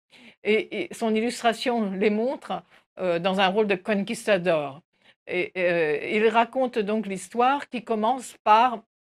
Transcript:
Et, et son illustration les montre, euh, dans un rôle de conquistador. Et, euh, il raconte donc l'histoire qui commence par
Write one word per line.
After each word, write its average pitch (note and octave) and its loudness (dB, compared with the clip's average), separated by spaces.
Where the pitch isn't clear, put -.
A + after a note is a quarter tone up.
Et, G#3+ -2
et - -8
son A3 -2
illustration A#3 0
les G3 0
montre, G#3+ -4
euh, F3 0
dans F#3+ 0
un G3 6
rôle G#3 2
de G3 2
conquistador. F#3 0
Et, F3 -4
euh, E3+ 2
il G#3+ 2
raconte A#3+ 0
donc G#3 -2
l'histoire A#3+ -2
qui A#3+ -8
commence A#3 -2
par A3+ 4